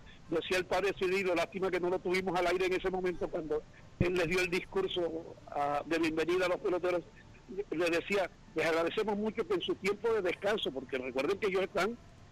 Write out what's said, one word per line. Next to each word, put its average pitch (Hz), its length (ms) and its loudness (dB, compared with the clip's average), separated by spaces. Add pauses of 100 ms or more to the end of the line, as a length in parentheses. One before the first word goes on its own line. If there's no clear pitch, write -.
(300)
decía 165 280 0
el 185 80 0
padre 185 320 0
Cirilo, 185 380 2
lástima 180 360 0
que 180 80 2
no 175 100 0
lo 185 100 2
tuvimos 185 380 0
al 180 100 4
aire 185 180 2
en 180 80 2
ese 185 160 0
momento 180 400 -2
cuando 156 320 -2 (380)
él 180 140 4
les 180 140 2
dio 180 140 2
el 180 80 0
discurso 175 840 -2 (160)
a, 147 340 0
de 160 140 0
bienvenida 165 480 2
a - 20 2
los 180 100 2
peloteros, 175 420 2 (720)
le 165 180 2
decía, 170 400 0 (260)
les 156 100 2
agradecemos 170 520 2
mucho 214 300 -2
que - 60 0
en 339 80 2
su - 140 0
tiempo - 380 0
de 214 80 2
descanso, 196 500 0
porque 131 260 -6
recuerden 135 420 0
que 214 80 0
ellos 185 160 2
están 190 340 0 (340)